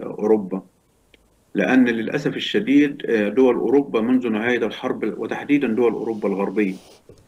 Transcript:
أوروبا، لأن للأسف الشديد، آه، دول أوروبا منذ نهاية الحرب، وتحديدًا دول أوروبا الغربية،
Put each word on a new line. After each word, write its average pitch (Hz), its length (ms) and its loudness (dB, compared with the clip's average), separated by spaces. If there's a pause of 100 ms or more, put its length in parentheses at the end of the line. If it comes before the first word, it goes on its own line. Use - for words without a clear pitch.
أوروبا، 98 600 0 (920)
لأن 127 300 4
للأسف 117 520 -2
الشديد، 139 720 0
آه، 107 220 2
دول 123 260 4
أوروبا 120 460 0
منذ 123 280 2
نهاية 113 380 0
الحرب، 107 520 -6
وتحديدًا 117 500 -2
دول 113 240 2
أوروبا 107 360 -4
الغربية، 98 460 0 (540)